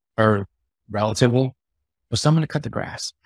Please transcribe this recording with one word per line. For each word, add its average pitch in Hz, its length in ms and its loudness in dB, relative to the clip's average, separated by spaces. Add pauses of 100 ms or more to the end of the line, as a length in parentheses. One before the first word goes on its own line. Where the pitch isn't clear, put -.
(160)
or 107 300 2 (420)
relative, 110 440 2
was - 880 -6
someone 156 200 4
to 151 60 -4
cut 151 160 -6
the - 60 -8
grass - 420 -8 (140)